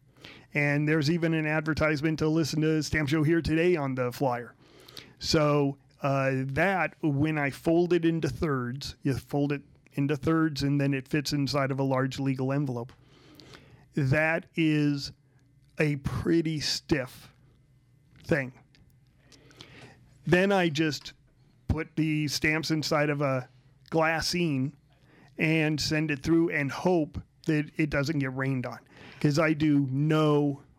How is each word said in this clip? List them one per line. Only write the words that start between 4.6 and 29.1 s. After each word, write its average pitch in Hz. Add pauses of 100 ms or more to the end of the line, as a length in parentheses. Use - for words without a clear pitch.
So, 147 (260)
uh, 135
that, 151
when 156
I 143
fold 165
it 170
into 165
thirds, 131
you 139
fold 143
it 139 (300)
into 143
thirds 156
and 143
then 139
it 131
fits 147
inside 139
of 135
a 135
large 135
legal 135
envelope. 127 (1000)
That 156 (100)
is 151 (640)
a 147
pretty 160
stiff - (880)
thing. 131 (1700)
Then 180
I 185
just 151 (540)
put 160
the 151
stamps 156
inside 151
of 143
a 131 (440)
glassine 156 (680)
and 156
send 156
it 135
through 165
and 147
hope 170 (240)
that 151
it 156
doesn't 143
get 131
rained 135
on, 113 (400)